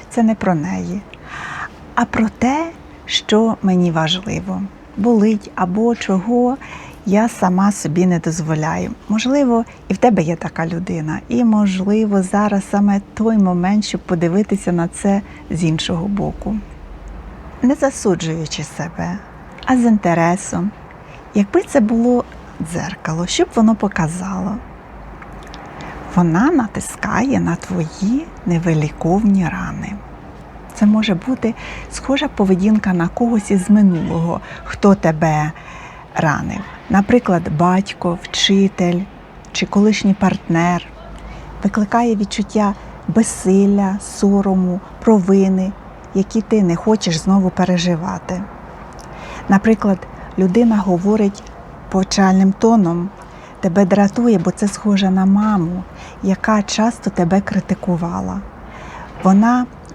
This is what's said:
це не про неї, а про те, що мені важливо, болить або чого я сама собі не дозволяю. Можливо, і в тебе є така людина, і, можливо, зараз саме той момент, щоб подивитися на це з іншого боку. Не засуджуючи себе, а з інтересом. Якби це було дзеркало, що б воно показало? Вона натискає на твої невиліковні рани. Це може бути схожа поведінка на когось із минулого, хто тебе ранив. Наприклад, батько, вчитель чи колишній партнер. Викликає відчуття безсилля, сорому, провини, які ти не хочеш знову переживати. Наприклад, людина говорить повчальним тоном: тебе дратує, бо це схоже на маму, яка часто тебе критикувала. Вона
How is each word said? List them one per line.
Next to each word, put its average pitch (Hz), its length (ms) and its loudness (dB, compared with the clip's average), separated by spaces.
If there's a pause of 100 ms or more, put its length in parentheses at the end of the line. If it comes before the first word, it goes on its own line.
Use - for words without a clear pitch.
це 233 140 0
не 220 120 4
про 190 200 0
неї, 180 460 -4 (920)
а 240 100 2
про 220 240 -2
те, 302 420 -2 (340)
що 220 560 0
мені 180 300 2
важливо, 165 720 -2 (360)
болить 214 580 2
або 214 400 0
чого 240 640 0 (480)
я 214 240 2
сама 190 420 2
собі 175 340 0
не 175 140 2
дозволяю. 165 720 -4 (180)
Можливо, 240 560 2 (220)
і 202 60 -2
в 190 40 -4
тебе 220 240 4
є 165 140 0
така 165 320 -6
людина, 170 600 -4
і, 233 160 0
можливо, 208 800 2
зараз 202 480 0
саме 202 300 2 (120)
той 220 240 2
момент, 190 480 2
щоб - 160 -6
подивитися 185 720 0
на 175 160 0
це 196 340 -2 (280)
з 165 140 -4
іншого 165 440 -2
боку. 202 480 -4 (1040)
Не 254 140 4
засуджуючи 165 880 -2
себе, 170 540 -8 (480)
а 262 120 2
з 240 60 2
інтересом. 175 880 2 (640)
Якби 208 280 2
це - 180 0
було 240 440 2 (480)
дзеркало, 165 560 -6
що - 160 0
б - 120 0
воно 220 200 6
показало? 185 800 -2 (1600)
Вона 180 360 4
натискає 233 880 -2
на 170 160 -2
твої 190 680 -2 (200)
невиліковні 170 1040 2
рани. - 440 -8 (800)
Це - 120 2
може 214 300 4
бути 226 380 -2 (380)
схожа 277 360 -2
поведінка 196 640 2
на 170 140 0
когось 233 440 0
із 190 180 0
минулого, 170 720 4 (220)
хто - 320 4
тебе 156 560 0 (640)
ранив. - 440 -2 (300)
Наприклад, 196 520 4 (160)
батько, 180 680 0
вчитель 190 760 2 (520)
чи - 140 -4
колишній 202 480 4
партнер. 175 720 0 (800)
Викликає 220 520 2
відчуття 202 580 0 (340)
безсилля, 196 920 2
сорому, 196 800 0 (200)
провини, 190 720 4 (420)
які 190 280 0
ти 214 220 2
не 170 120 2
хочеш 190 420 0
знову 190 320 2
переживати. 180 920 -2 (1080)
Наприклад, 196 480 2 (400)
людина 208 400 4
говорить 196 640 0 (460)
повчальним 190 720 4
тоном: 185 500 4 (520)
тебе 196 240 2
дратує, 202 520 4
бо 175 140 0
це 208 160 -2
схоже 196 420 0
на 190 160 2
маму, 190 580 2 (400)
яка 202 380 0
часто 220 480 0
тебе 190 320 2
критикувала. 185 1000 -4 (840)
Вона 226 420 6 (300)